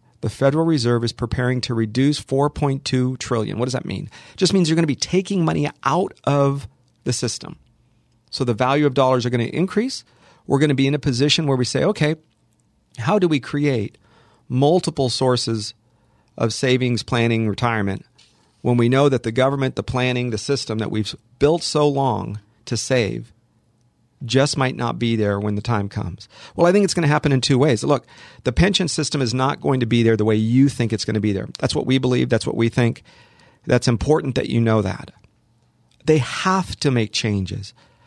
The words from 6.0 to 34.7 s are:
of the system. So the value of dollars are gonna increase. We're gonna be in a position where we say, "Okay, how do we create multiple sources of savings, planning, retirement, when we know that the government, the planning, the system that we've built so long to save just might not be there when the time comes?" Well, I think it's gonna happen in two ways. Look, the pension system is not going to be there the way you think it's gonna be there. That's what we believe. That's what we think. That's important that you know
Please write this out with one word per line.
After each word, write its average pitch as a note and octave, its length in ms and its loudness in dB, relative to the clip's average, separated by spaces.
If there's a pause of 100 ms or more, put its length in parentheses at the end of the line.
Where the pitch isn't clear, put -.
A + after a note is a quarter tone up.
of C#3 440 0 (360)
the B2+ 100 -2
system. - 420 -6 (720)
So - 140 -4
the A#2+ 100 2
value C3 320 2
of C3+ 80 2
dollars C3 320 2
are B2 40 -2
gonna A#2+ 160 0
increase. G#3 580 -2 (420)
We're C#3 140 2
gonna D3 160 4
be C3+ 120 2
in C#3+ 60 2
a D3 60 0
position C#3+ 480 0
where C3+ 100 2
we B2 80 0
say, C3+ 180 -2
"Okay, D#3+ 320 0 (840)
how D#3+ 180 0
do F3+ 100 2
we D3+ 120 2
create C3+ 580 -2 (500)
multiple C#3+ 640 2
sources A#2 640 -2 (640)
of A2+ 160 0
savings, B2+ 500 0
planning, A2+ 440 0
retirement, G#2 580 -2 (560)
when B2 160 2
we A#2 120 4
know C3+ 200 4
that C3 140 0
the A2+ 80 -4
government, C3 440 0
the - 60 -4
planning, B2 480 -2
the A2 80 -4
system A#2 400 -4
that A2 140 -4
we've G#2 240 -4 (240)
built D#3+ 240 2
so D3+ 240 2
long A2+ 520 -2 (260)
to A#2 120 -4
save A2+ 560 -2 (920)
just C3+ 320 2
might C3 200 -2
not A#2 240 -6
be A#2 160 0
there G2+ 240 0
when G#2 160 -2
the G#2 60 -4
time G#2 280 -2
comes?" - 400 -8 (260)
Well, E3+ 120 4
I F3+ 40 4
think G3+ 140 4
it's - 80 -2
gonna E3 140 0
happen D3 260 2
in C3 80 2
two C3 160 2
ways. C3+ 260 2
Look, C#3 220 0 (400)
the B2 80 -2
pension F3+ 340 2
system D3 340 -2
is A#2 120 -2
not C3 260 0
going C3+ 220 0
to A#2+ 40 0
be A#2 180 2
there A2+ 120 6
the G#2+ 80 2
way A2 120 4
you A#2+ 340 4
think A#2 240 -2
it's G#2+ 120 -4
gonna G#2 140 -2
be G#2 140 0
there. - 160 -6 (100)
That's - 160 -2
what - 120 -2
we C3 100 4
believe. B2+ 320 0
That's A#2 180 0
what - 80 -4
we A#2 140 2
think. A#2 340 0 (600)
That's B2 240 2
important C#3 460 0
that - 140 -4
you A#2 120 0
know A2 200 2